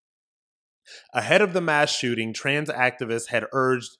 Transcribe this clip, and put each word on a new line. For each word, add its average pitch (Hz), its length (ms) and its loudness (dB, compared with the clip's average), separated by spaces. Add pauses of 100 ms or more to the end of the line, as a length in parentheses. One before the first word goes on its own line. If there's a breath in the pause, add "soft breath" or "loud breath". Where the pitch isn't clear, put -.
(1120 loud breath)
Ahead 139 300 4
of 180 100 0
the 185 80 0
mass 151 340 2
shooting, 113 380 -2
trans 143 360 -2
activists 123 580 -2
had 110 240 -2
urged, 131 480 0